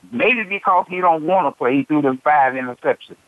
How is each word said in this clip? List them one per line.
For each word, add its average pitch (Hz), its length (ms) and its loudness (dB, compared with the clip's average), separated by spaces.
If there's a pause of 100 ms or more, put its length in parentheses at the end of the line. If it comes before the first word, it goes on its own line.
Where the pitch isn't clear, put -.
(100)
maybe 208 340 0
because 185 440 -2
he 180 140 -6
don't 165 240 2
wanna 170 260 0
play, 135 240 0
he 135 60 0
threw 151 180 0
them 135 240 0
five 135 300 2
interceptions. 127 640 -6 (120)